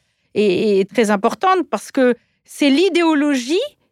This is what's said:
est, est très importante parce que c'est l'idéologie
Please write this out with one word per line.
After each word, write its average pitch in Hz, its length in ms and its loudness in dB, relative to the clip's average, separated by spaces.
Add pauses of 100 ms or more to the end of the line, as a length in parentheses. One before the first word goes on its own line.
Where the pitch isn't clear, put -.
(340)
est, 202 460 0
est 190 100 0
très 214 220 0
importante 285 580 0
parce - 220 -10
que 247 240 2 (300)
c'est - 240 -2
l'idéologie 302 920 0 (320)